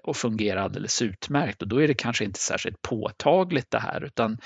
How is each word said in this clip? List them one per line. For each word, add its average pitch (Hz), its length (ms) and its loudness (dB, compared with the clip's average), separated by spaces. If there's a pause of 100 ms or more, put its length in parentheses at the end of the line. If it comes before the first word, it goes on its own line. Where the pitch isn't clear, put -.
att 147 140 -2
fungera 104 460 0
alldeles 98 380 -2
utmärkt, 143 600 -2
och 107 60 -4
då 123 140 2
är 156 60 6
det 143 60 4
kanske 117 320 0
inte 95 140 -6
särskilt - 420 -4
påtagligt 143 920 2
det 113 80 2
här, - 240 -4
utan 113 420 0